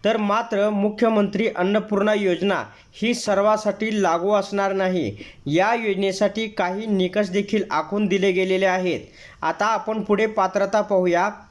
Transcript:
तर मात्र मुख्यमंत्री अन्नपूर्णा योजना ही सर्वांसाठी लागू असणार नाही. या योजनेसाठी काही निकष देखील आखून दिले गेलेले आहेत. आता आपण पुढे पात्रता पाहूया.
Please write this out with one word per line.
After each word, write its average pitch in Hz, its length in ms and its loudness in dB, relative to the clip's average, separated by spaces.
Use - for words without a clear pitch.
तर 220 120 2
मात्र 214 540 0
मुख्यमंत्री 208 840 2
अन्नपूर्णा 208 580 0
योजना 180 500 0
ही 233 220 -2
सर्वांसाठी 214 880 0
लागू 175 300 2
असणार 196 400 0
नाही. 185 440 -2
या 185 280 2
योजनेसाठी 202 760 -2
काही 202 380 -4
निकष 190 420 0
देखील 202 420 -2
आखून 202 360 -2
दिले 190 260 2
गेलेले 190 340 0
आहेत. 180 340 0
आता 160 240 -2
आपण 220 360 -2
पुढे 208 240 2
पात्रता 196 540 0
पाहूया. 185 440 2